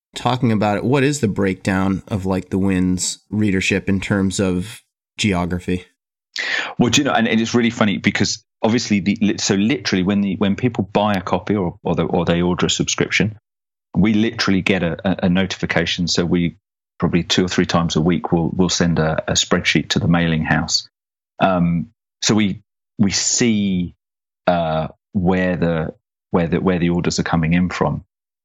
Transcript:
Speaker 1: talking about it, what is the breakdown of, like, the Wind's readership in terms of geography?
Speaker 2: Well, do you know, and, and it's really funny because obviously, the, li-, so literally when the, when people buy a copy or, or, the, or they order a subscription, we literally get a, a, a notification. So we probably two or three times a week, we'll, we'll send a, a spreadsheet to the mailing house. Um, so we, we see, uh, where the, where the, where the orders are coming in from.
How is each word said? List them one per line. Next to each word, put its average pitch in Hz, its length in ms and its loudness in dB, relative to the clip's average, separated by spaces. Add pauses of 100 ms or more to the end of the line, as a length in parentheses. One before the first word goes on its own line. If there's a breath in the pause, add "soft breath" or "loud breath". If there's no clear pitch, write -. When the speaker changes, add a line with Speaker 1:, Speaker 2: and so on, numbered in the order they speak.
(160)
Speaker 1:
talking 123 360 0
about 104 260 0
it, - 60 -4
what 127 200 2
is 143 180 0
the 113 60 2
breakdown 95 800 0
of, 95 180 -4
like, 95 240 -2
the 101 80 0
Wind's 92 720 0
readership 98 580 0
in 98 140 0
terms 98 380 0
of 92 420 -2 (360)
geography? 90 680 -2 (920 loud breath)
Speaker 2:
Well, 123 120 2
do 113 120 4
you 302 40 -2
know, 262 80 2
and, 113 140 2
and 110 120 2
it's 113 140 0
really 117 160 2
funny 110 280 0
because - 460 -2 (200)
obviously, 110 360 2
the, 95 220 0
li-, 98 160 2
so 104 180 0
literally 101 480 0
when 101 180 2
the, 98 160 0
when 98 180 0
people 117 280 -2
buy 104 300 0
a 92 80 -2
copy 95 340 -2
or, 90 280 -2
or, 85 120 -2
the, 82 100 0
or 87 200 0
they 85 160 2
order 90 240 0
a - 40 0
subscription, - 680 -2 (580)
we 107 180 4
literally 104 480 0
get 92 220 0
a, 85 140 -2 (100)
a, 90 200 0
a - 20 2
notification. 87 800 -2
So 87 180 0
we 87 320 0 (400)
probably 85 260 0
two - 220 0
or - 20 -2
three 90 180 0
times 85 300 0
a 80 60 2
week, 82 300 0
we'll, 82 220 2
we'll 90 160 0
send 85 300 0
a, 78 280 -2
a - 60 -4
spreadsheet - 560 0
to - 100 -2
the 101 80 0
mailing 82 360 2
house. 78 460 -2 (500)
Um, 87 520 0 (300)
so - 140 2
we, 104 260 0 (360)
we 98 140 2
see, 98 840 0 (520)
uh, 80 420 0 (240)
where 92 420 0
the, 80 400 -2 (360)
where 85 160 2
the, 80 140 0
where 92 160 0
the 85 120 0
orders 85 300 0
are 87 40 -2
coming 82 300 0
in 90 160 2
from. 76 340 -2 (420)